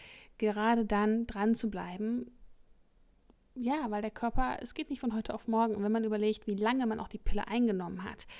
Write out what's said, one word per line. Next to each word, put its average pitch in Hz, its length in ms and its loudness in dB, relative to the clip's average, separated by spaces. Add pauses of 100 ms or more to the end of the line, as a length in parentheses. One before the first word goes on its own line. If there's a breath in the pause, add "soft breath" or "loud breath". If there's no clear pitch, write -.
(360 loud breath)
gerade 214 480 2
dann 214 420 2
dran 214 280 2
zu 220 160 0
bleiben, 202 600 -4 (1200)
ja, 262 360 0
weil 208 120 -2
der 220 80 -4
Körper, 254 500 2
es - 140 -8
geht - 160 -6
nicht 269 100 -6
von 233 140 -2
heute 220 180 -2
auf - 160 -8
morgen. 220 260 2
Und 202 80 -2
wenn 208 100 2
man 226 120 2
überlegt, 214 420 0
wie 208 80 0
lange 233 320 2
man 220 140 -2
auch - 80 -8
die 214 100 -12
Pille - 300 4
eingenommen 185 560 0
hat, - 220 -10 (140 loud breath)